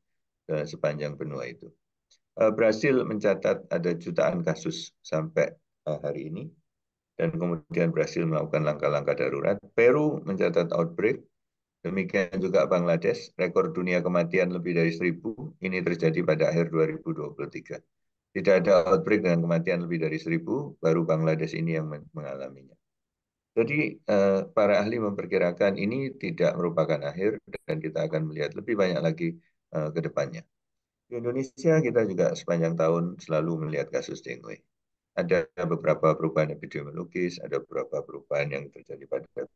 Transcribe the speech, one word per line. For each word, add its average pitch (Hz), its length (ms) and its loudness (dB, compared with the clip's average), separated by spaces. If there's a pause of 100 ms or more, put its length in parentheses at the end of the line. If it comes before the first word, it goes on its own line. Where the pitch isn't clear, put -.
(520)
eh, 76 160 -2
sepanjang 73 480 -4
benua 69 320 -8
itu. - 240 -18 (640)
Eh, 110 160 4
Brasil 113 500 4
mencatat 101 640 0
ada 87 300 0
jutaan 85 480 -2
kasus 80 560 -6
sampai, 80 560 -2 (320)
eh, 76 160 -4
hari 76 240 -6
ini, 131 160 -8 (720)
dan 82 160 0
kemudian 85 640 0
Brasil 80 320 0
melakukan 78 320 0
langkah-langkah 73 560 0
darurat. 71 400 0 (160)
Peru 143 480 4
mencatat 90 560 0
outbreak, 87 480 0 (560)
demikian 92 600 -2
juga 92 260 2
Bangladesh, 87 720 0
rekor 90 320 0
dunia 90 320 0
kematian 90 480 2
lebih 87 240 -2
dari 82 160 4
seribu, 85 640 -4 (100)
ini 92 160 -2
terjadi 85 460 0
pada 78 260 2
akhir 82 160 2
dua 80 240 2
ribu 80 240 -8
dua 76 160 -8
puluh - 160 -10
tiga. - 320 -12 (560)
Tidak 98 160 4
ada 92 320 6
outbreak 95 400 4
dengan 85 240 4
kematian 85 400 0
lebih 85 160 -2
dari 78 160 -2
seribu, 85 560 -4
baru 82 320 2
Bangladesh 80 480 0
ini 80 240 -2
yang 78 80 -6
men-, 76 240 -12
mengalaminya. 67 640 -12 (800)
Jadi, 143 400 0
eh, 98 440 4 (120)
para 101 320 4
ahli 113 160 0
memperkirakan 95 800 0
ini 127 400 -2
tidak 85 320 0
merupakan 82 480 0
akhir, 82 400 -2 (240)
dan - 160 -4
kita 78 240 -4
akan 80 240 -2
melihat 76 240 -6
lebih 101 240 -4
banyak 92 240 2
lagi, 82 400 -2 (320)
eh, 78 160 -2
ke 80 160 -4
depannya. 71 400 -6 (640)
Di 120 80 -10
Indonesia, 131 640 0
kita 117 240 4
juga 92 320 0
sepanjang 85 400 0
tahun 85 480 2
selalu 80 460 -2
melihat 71 180 -4
kasus 65 320 -6
dengue. 60 400 -12 (560)
Ada 87 320 2 (160)
beberapa 80 480 2
perubahan 78 400 0
epidemiologis, 85 880 -6
ada 71 220 -4
beberapa 69 420 -6
perubahan 71 480 -4
yang 69 160 -6
terjadi 69 400 -18
pada - 480 -8